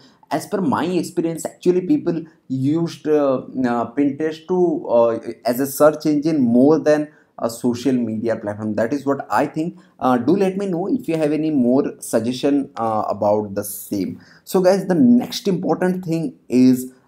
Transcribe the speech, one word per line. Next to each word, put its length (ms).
as 160
per 160
my 240
experience, 580
actually 380
people 420
used, 580
uh, 360
uh, 500
Pinterest 560
to, 400
uh, 300
as 160
a 60
search 400
engine 340
more 380
than 340
a 120
social 420
media 440
platform. 380
That 200
is 100
what 260
I 160
think. 320
Uh, 180
do 180
let 220
me 100
know 220
if 180
you 100
have 160
any 180
more 480
suggestion, 800
uh, 320
about 460
the 100
same. 580
So 160
guys, 260
the 80
next 540
important 560
thing 340
is 440